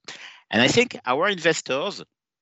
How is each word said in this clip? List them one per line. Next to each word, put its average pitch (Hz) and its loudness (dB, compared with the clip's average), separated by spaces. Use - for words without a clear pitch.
And 110 4
I 135 6
think - 2
our 147 0
investors, 160 -2